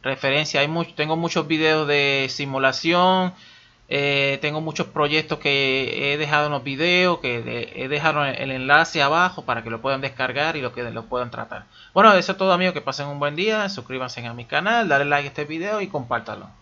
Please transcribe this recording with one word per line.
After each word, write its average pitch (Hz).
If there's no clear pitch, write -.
referencia. 139
Hay 147
much-, 165
tengo 156
muchos 165
videos 156
de 139
simulación, 170
eh, 139
tengo 151
muchos 160
proyectos 156
que 139
he 147
dejado 147
en 147
los 135
videos, 175
que 120
de-, 117
he 131
dejado 147
el 135
enlace 143
abajo 165
para 113
que 113
lo 117
puedan 135
descargar 135
y 151
lo 123
que, 120
lo 113
puedan 123
tratar. 113
Bueno, 208
eso 180
es 202
todo, 190
amigos, 180
que 143
pasen 143
un 143
buen 147
día, 208
suscríbanse 127
a 117
mi 120
canal, 202
dale 143
like 143
a 139
este 147
video 180
y 196
compártalo. 117